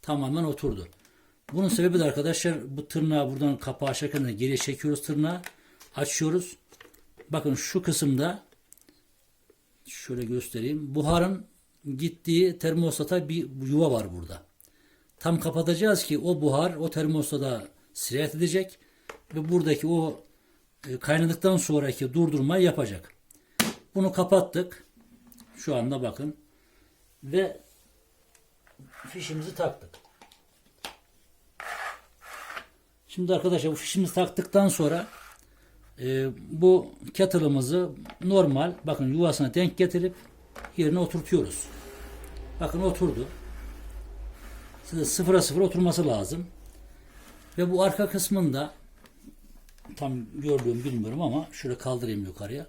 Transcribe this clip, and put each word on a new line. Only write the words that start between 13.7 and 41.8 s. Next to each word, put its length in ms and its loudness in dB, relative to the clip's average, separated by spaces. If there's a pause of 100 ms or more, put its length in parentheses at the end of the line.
var 220 -2
burada. 300 -12 (760)
Tam 200 2
kapatacağız 640 2
ki 160 -2
o 220 0
buhar 340 2
o 140 -2
termostata 800 -2 (260)
sirayet 420 -4
edecek 440 0 (560)
ve 140 -4
buradaki 380 2
o, 360 0 (680)
e, 100 -6
kaynadıktan 580 2
sonraki 560 0
durdurmayı 500 4
yapacak. 500 0 (840)
Bunu 160 2
kapattık. 720 2 (680)
Şu 200 -4
anda 260 -2
bakın. 360 -6 (840)
Ve 380 0 (1500)
fişimizi 460 -8
taktık. 340 -4 (3250)
Şimdi 260 0
arkadaşlar 380 2
bu 40 -2
fişimizi 380 0
taktıktan 540 4
sonra, 400 0 (920)
e, 300 -2 (220)
bu 440 6 (180)
kettle'ımızı 760 2 (320)
normal 520 4 (100)
bakın 300 0
yuvasına 400 2
denk 240 2
getirip 380 2 (640)
yerine 220 4
oturtuyoruz. 680 0 (920)